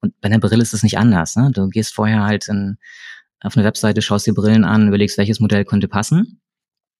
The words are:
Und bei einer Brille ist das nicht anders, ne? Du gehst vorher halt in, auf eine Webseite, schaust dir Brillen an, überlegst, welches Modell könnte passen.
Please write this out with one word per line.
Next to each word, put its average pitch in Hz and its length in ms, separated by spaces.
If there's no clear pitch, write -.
Und - 180
bei - 100
einer 107 100
Brille 110 240
ist - 100
das 107 80
nicht 107 160
anders, 98 380
ne? 143 160
Du 98 180
gehst 110 240
vorher 107 300
halt 104 240
in, 101 300
auf - 140
eine 101 80
Webseite, 107 380
schaust 104 240
dir 104 80
Brillen 107 300
an, 107 220
überlegst, 101 300
welches 104 220
Modell 101 260
könnte 101 220
passen. 156 520